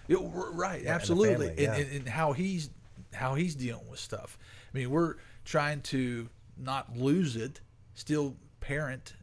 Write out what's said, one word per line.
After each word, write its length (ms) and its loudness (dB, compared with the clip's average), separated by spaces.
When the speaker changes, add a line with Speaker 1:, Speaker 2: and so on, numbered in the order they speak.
Speaker 1:
Yeah, 100 6
r-, 360 -4
right, 280 -2
Speaker 2:
Yeah, 60 -4
and 0 -
a 40 2
Speaker 1:
absolutely. 460 6
Speaker 2:
family, 180 2
Speaker 1:
And, 100 4
Speaker 2:
yeah. 0 -
Speaker 1:
and, 220 0
and 100 -6
how 240 2
he's, 380 0
how 220 -2
he's 200 2
dealing 340 -6
with 100 -12
stuff. 380 -8
I 40 -4
mean, 120 -2
we're 260 2
trying 380 2
to 480 -2
not 380 -6
lose 400 4
it, 240 -6
still 440 -2
parent 600 -6